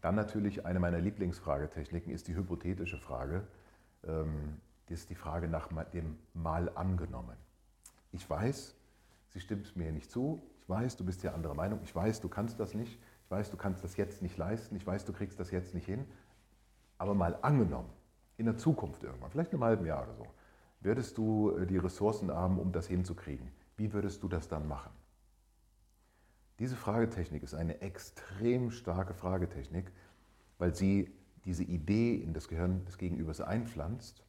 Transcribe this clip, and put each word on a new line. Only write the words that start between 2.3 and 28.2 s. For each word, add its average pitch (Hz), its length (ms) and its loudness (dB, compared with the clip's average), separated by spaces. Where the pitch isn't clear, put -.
hypothetische 90 640 -2
Frage. 78 480 -4
Ähm, 78 540 -2
das 85 140 -6
ist - 100 -14
die 87 40 -8
Frage 85 340 -2
nach 80 220 -2
ma-, 80 140 -4
dem 80 340 -6
Mal 82 420 0
angenommen. 85 600 -2
Ich 90 160 -10
weiß, 107 460 0
sie 95 100 -10
stimmt 98 360 -6
mir 80 160 -2
nicht 78 180 -6
zu. 139 320 -2
Ich - 60 -20
weiß, 113 280 0
du - 80 -6
bist 90 160 -2
hier 87 140 -2
anderer 78 200 -2
Meinung. 98 300 0
Ich - 100 -14
weiß, 110 260 2
du 90 80 -2
kannst 117 320 -2
das 101 140 -2
nicht. 117 240 -4
Ich - 60 -10
weiß, 101 200 0
du - 60 -8
kannst 92 280 -2
das 92 120 -6
jetzt 98 260 0
nicht 87 140 -4
leisten. 104 400 -2
Ich 92 100 -6
weiß, 98 180 0
du 101 80 -4
kriegst 95 260 -6
das 90 120 -4
jetzt 90 240 -2
nicht 85 120 -2
hin. 113 180 -2
Aber 98 180 2
mal 85 280 4
angenommen, 95 480 4
in 117 100 0
der 113 100 4
Zukunft 117 460 2
irgendwann, - 280 -10
vielleicht 165 220 0
in 180 40 0
einem 127 80 4
halben 110 220 6
Jahr 76 180 0
oder 113 100 -10
so, 110 120 -12
würdest 110 380 0
du, 107 380 6
äh, 90 100 2
die 92 120 4
Ressourcen 92 540 2
haben, 90 260 4
um 92 140 0
das 87 140 0
hinzukriegen? 87 640 -2
Wie 107 160 0
würdest 101 300 -2
du 98 60 -2
das 85 200 -2
dann 76 180 -2
machen? 71 240 -6
Diese 127 160 0
Fragetechnik 101 680 2
ist 71 120 -10
eine 82 260 -2
extrem 113 920 0